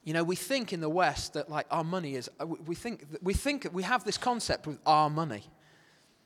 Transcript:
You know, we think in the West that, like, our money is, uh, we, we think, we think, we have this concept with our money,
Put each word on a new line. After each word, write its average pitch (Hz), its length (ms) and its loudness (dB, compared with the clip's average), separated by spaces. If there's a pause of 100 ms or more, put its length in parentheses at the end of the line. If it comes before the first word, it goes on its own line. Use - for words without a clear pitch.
You 156 100 -4
know, 165 120 4
we 180 100 2
think 254 380 -2
in 170 80 -4
the 156 100 0
West 165 440 2
that, 147 140 -4
like, 151 220 -2
our 160 140 2
money 165 320 -2
is, 120 120 -6 (120)
uh, 151 60 -2
we, 165 200 -6
we 170 80 -4
think, 220 320 -8 (160)
we 190 100 2
think, 277 400 0
we 185 120 -2
have 247 200 2
this 208 140 -2
concept 233 480 0
with 147 180 -6
our 151 240 8
money, 151 360 -2 (800)